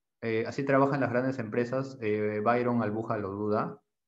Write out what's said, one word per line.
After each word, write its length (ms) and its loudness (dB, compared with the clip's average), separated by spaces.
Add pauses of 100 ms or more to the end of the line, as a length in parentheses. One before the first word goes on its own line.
(220)
Eh, 260 -2
así 160 -4
trabajan 380 4
las 80 2
grandes 300 0
empresas. 600 -2
Eh, 420 0
Byron 400 2
Albuja 360 -2
lo 140 -4
duda. 520 -2 (240)